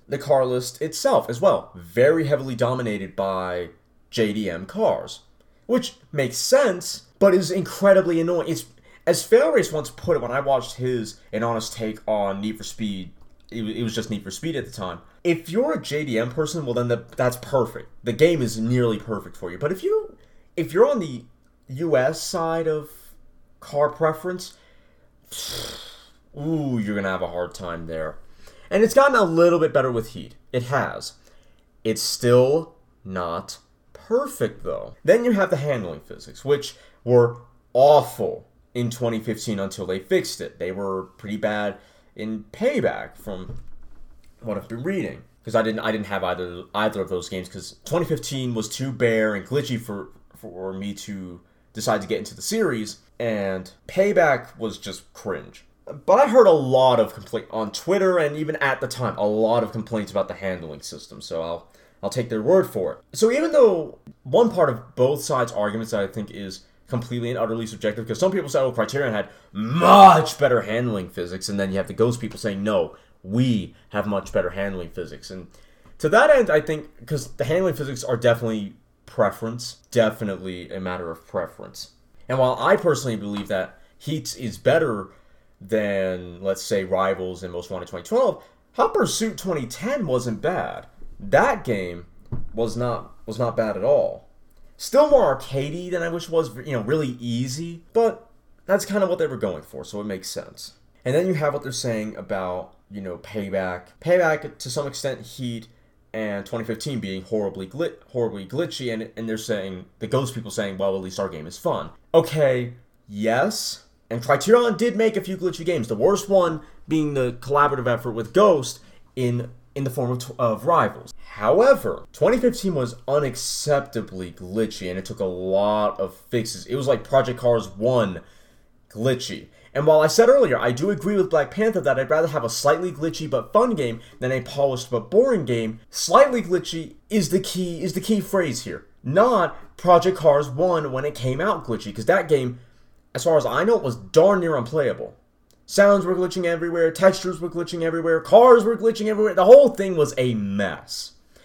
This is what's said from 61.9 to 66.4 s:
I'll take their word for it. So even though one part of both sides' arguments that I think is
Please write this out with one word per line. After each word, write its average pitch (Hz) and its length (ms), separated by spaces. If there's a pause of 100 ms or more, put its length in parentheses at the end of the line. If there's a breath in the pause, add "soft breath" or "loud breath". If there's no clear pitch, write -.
I'll 101 80
take 120 180
their 110 140
word 180 260
for 92 240
it. - 240
So 226 140
even 311 220
though 208 460 (260)
one 202 260
part 165 180
of - 280
both 139 260
sides' 127 300
arguments 107 400
that 107 80
I 98 80
think 101 240
is 98 300 (260 soft breath)